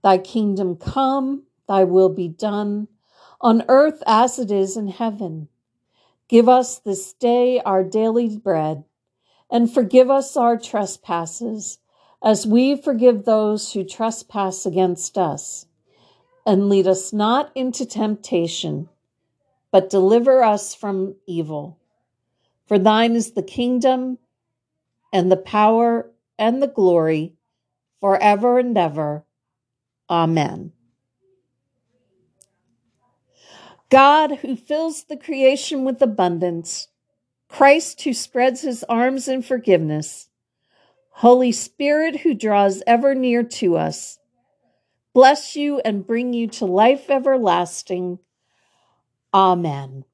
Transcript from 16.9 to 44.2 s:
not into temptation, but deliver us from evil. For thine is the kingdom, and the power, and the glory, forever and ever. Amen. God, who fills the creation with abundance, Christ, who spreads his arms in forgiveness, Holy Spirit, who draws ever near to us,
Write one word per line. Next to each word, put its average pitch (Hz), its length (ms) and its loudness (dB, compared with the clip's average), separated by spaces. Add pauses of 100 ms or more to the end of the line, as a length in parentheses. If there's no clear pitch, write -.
not 233 420 0
into 254 300 -6
temptation, 170 1040 -6 (840)
but 190 200 2
deliver 240 520 4
us 208 320 0
from 190 420 -8 (100)
evil. 160 520 -8 (880)
For 208 120 2
thine 220 380 2
is 226 160 -4
the 190 100 -6
kingdom, 254 760 -2 (960)
and 185 180 0
the 185 60 4
power, 226 720 0 (280)
and 233 240 0
the 269 60 -2
glory, 165 680 0 (680)
forever 208 580 2
and 247 200 0
ever. 151 480 -4 (840)
Amen. 165 640 -2 (3250)
God, 285 480 6
who 247 180 -8
fills 311 480 -6
the 302 120 -12
creation 269 680 0
with 262 180 -2
abundance, 175 840 -2 (600)
Christ, - 540 2
who 277 100 -2
spreads 254 500 -2
his 247 220 -8
arms 254 440 -2
in 262 140 -4
forgiveness, 165 880 -2 (800)
Holy 247 420 4
Spirit, 302 680 -2
who 302 140 0
draws 202 540 0
ever 247 260 4
near 247 300 0
to 185 320 -2
us, 156 420 -6 (960)